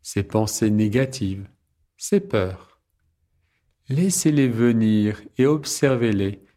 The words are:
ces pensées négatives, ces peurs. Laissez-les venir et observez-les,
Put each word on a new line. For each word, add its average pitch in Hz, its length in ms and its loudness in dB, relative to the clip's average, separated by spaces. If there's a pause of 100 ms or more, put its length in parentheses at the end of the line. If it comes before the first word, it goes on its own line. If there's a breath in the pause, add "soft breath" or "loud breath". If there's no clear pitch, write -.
ces - 220 -6
pensées 107 480 0
négatives, 104 760 -2 (500)
ces 202 240 -2
peurs. 92 580 -4 (1120)
Laissez-les 151 580 2
venir 110 760 2 (160)
et 127 80 4
observez-les, 120 960 0 (160 soft breath)